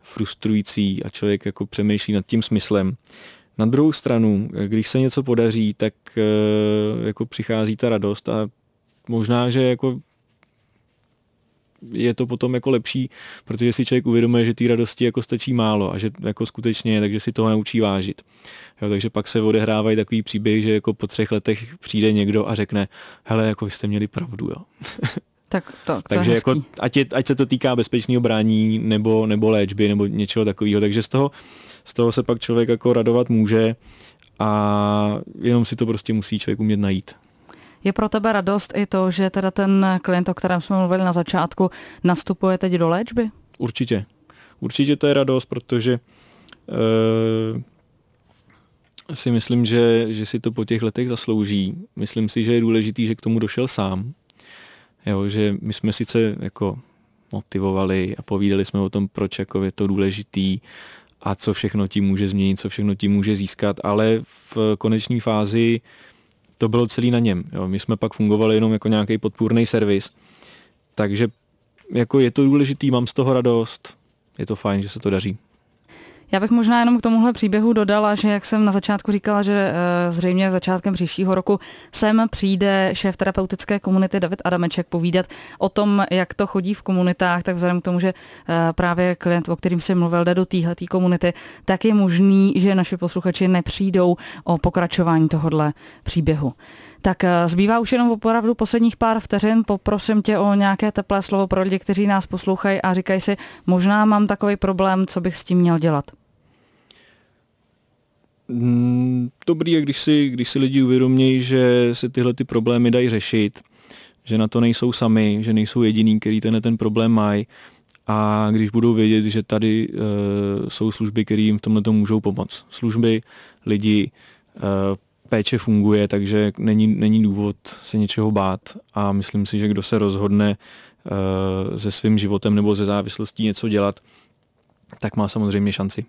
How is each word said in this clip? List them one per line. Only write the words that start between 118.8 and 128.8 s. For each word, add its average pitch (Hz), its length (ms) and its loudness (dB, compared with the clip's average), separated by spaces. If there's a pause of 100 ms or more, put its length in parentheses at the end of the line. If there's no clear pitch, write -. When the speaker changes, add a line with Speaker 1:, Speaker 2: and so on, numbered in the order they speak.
Speaker 1:
vědět, 110 300 4
že 107 180 -2
tady, 110 500 0
eh, - 40 -10 (720)
jsou 110 240 -4
služby, 110 320 -4
které 107 180 0
jim 107 160 2
v - 20 -4
tomhletom 110 360 0
můžou 107 240 2
pomoct. - 500 -6
Služby, 113 500 0 (460)
lidi, 104 440 2 (460)
eh, - 40 -16 (680)
péče 113 300 0
funguje, 104 500 2
takže 101 500 0
není, 107 280 2
není 110 360 4
důvod 101 340 0 (100)
se - 320 -8
něčeho 107 320 0
bát. 95 300 0 (340)